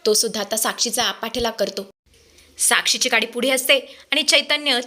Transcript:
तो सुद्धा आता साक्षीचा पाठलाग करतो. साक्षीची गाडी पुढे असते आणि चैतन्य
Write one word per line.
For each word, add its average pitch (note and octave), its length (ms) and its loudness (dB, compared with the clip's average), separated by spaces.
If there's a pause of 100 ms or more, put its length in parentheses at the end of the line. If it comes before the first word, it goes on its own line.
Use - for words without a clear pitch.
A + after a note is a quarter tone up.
तो G#3+ 80 4
सुद्धा G#3+ 280 0
आता G#3 160 -4
साक्षीचा A3 540 -2
पाठलाग A3+ 400 -4
करतो. G3 380 -4 (680)
साक्षीची - 500 2
गाडी A3+ 160 2
पुढे A#3+ 240 -2
असते C4 300 2 (320)
आणि C#4+ 120 0
चैतन्य D4 640 2